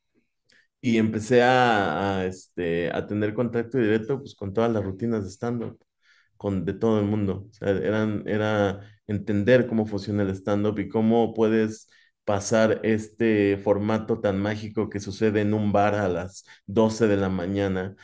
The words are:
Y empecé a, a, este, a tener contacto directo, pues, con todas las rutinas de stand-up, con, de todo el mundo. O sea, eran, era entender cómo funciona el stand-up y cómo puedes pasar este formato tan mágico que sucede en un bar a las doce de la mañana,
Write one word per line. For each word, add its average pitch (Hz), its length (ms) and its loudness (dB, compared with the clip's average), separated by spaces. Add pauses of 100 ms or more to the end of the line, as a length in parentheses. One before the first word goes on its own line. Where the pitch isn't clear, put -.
(800)
Y 113 160 2
empecé 110 460 2
a, 98 760 2
a, 92 60 -2
este, 87 680 -4
a 98 140 -4
tener 107 260 -2
contacto 117 440 -4
directo, 110 420 0
pues, - 160 -18
con 98 180 -10
todas 117 180 0
las 104 120 0
rutinas 101 420 -4
de 90 60 -10
stand-up, 117 460 -8 (600)
con, 98 280 -2
de 98 80 -2
todo 110 260 2
el 104 60 0
mundo. 101 460 -2
O - 20 -20
sea, - 180 -6
eran, 107 560 -2
era 104 540 0 (260)
entender 107 600 2
cómo 110 200 0
funciona 104 360 -2
el 95 80 0
stand-up 104 480 -2
y 95 100 -4
cómo 113 440 2
puedes 110 560 0 (360)
pasar 107 580 2
este 107 800 2
formato 107 580 0
tan 98 180 0
mágico 107 500 -4
que 101 120 -8
sucede 104 400 0
en 104 120 0
un 104 200 0
bar 101 220 2
a 104 140 0
las 87 360 -6 (200)
doce 110 420 2
de 101 100 4
la 98 120 0
mañana, 95 760 -2